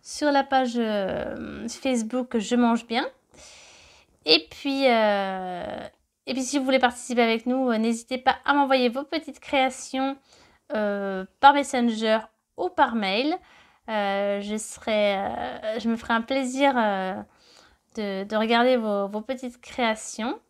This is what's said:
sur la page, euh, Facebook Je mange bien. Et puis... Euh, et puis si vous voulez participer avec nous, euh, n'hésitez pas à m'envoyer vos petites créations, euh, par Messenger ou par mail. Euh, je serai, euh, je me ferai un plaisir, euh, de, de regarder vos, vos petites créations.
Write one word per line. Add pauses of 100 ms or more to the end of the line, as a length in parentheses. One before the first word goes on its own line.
sur
la
page,
euh,
Facebook
Je
mange
bien. (1160)
Et
puis...
Euh, (480)
et
puis
si
vous
voulez
participer
avec
nous,
euh,
n'hésitez
pas
à
m'envoyer
vos
petites
créations, (580)
euh, (140)
par
Messenger (380)
ou
par
mail. (520)
Euh,
je
serai,
euh,
je
me
ferai
un
plaisir,
euh, (800)
de,
de
regarder
vos,
vos
petites
créations.